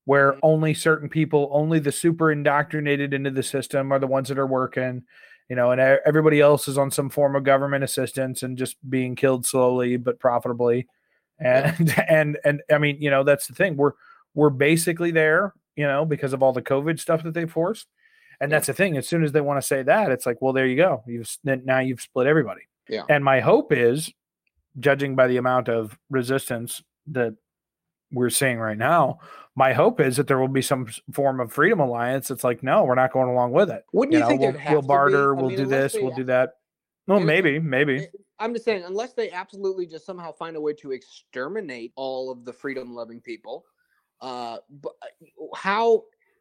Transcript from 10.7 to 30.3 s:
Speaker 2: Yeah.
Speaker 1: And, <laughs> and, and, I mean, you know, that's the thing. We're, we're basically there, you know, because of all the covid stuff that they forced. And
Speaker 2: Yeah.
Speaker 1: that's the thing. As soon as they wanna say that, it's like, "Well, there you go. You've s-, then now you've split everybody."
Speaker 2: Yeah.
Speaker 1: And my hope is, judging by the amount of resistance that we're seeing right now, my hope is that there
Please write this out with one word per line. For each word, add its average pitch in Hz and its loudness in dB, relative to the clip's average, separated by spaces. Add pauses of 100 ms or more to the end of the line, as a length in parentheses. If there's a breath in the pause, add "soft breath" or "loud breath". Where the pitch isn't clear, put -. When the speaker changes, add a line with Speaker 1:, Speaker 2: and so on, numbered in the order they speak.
Speaker 2:
Yeah. 139 2
Speaker 1:
And, 165 2
<laughs> - 0
and, 151 2
and, 147 0 (100)
I 147 6
mean, 147 -2
you 147 0
know, 135 4
that's 143 2
the 127 -20
thing. 175 0
We're, 143 2 (420 soft breath)
we're 147 4
basically 165 0
there, 160 2 (200)
you 147 -2
know, 143 0
because 143 -4
of 135 0
all 131 4
the 123 -4
covid 143 -2
stuff 160 -2
that 165 -8
they 165 -4
forced. 175 -4 (520 soft breath)
And 143 -4
Speaker 2:
Yeah. 151 4
Speaker 1:
that's - -2
the 139 -4
thing. 180 0
As 123 -6
soon 170 0
as 147 0
they 151 2
wanna 139 -2
say 135 -2
that, 165 2
it's 123 -4
like, 120 -4
"Well, 131 0
there 131 2
you 127 0
go. 151 2
You've 117 -10
s-, - -14
then 135 -2
now 131 2
you've 131 -4
split 127 -2
everybody." 135 2 (260)
Speaker 2:
Yeah. 110 -8
Speaker 1:
And 147 2
my 135 4
hope 185 2
is, 127 2 (640)
judging 139 0
by 131 4
the 127 0
amount 127 0
of 113 -4 (120)
resistance 127 -4 (260)
that 123 -2 (800)
we're 123 0
seeing 123 0
right 110 -4
now, 135 0 (360 loud breath)
my 131 4
hope 180 2
is 131 2
that 135 0
there 135 2